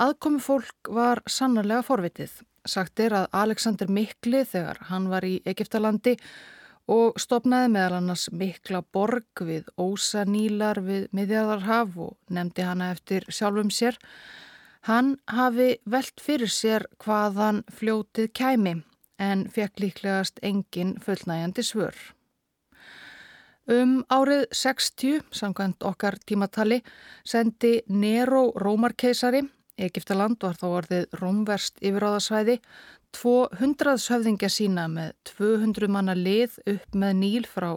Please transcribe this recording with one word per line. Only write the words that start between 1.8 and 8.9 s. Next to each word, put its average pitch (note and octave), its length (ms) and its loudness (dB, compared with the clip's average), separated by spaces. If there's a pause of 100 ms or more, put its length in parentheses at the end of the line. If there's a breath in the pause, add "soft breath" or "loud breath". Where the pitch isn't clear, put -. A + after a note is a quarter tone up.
forvitið. F3+ 460 -2 (340)
Sagt - 360 -4
er A3 120 2
að F#3+ 140 0 (100)
Alexander G#3 560 0
Mikli, A#3 560 0
þegar E3+ 300 -6 (100)
hann F#3 240 -4
var F#3 120 -2
í F#3 100 -2 (100)
Egyptalandi G#3+ 720 0 (760 loud breath)
og A3+ 320 4
stofnaði B3+ 540 2
meðal F3+ 240 2
annars F3+ 340 -4
mikla F3+ 480 -6 (120)